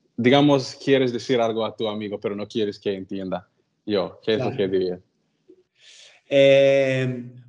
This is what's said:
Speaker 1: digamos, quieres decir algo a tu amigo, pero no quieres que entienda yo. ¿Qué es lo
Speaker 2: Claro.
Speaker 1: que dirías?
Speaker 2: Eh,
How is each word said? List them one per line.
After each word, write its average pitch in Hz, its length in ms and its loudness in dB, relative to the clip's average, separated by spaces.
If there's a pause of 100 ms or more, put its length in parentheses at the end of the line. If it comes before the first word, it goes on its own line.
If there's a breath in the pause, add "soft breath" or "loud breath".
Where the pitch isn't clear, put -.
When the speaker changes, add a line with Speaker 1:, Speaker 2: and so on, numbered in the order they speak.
(160)
Speaker 1:
digamos, 139 600 2
quieres 131 360 0
decir 120 280 -2
algo 113 260 -2
a 107 100 -10
tu 113 120 -6
amigo, 104 320 -8
pero 101 160 -6
no 104 100 -10
quieres 104 320 -4
que 101 160 -4
entienda 95 540 -10 (360)
yo. 101 400 -4
¿Qué 110 100 0
es 104 40 0
lo 95 120 -4
Speaker 2:
Claro. - 60 -8
Speaker 1:
que 98 120 -2
dirías? 92 320 -2 (1300 loud breath)
Speaker 2:
Eh, 135 920 4 (240)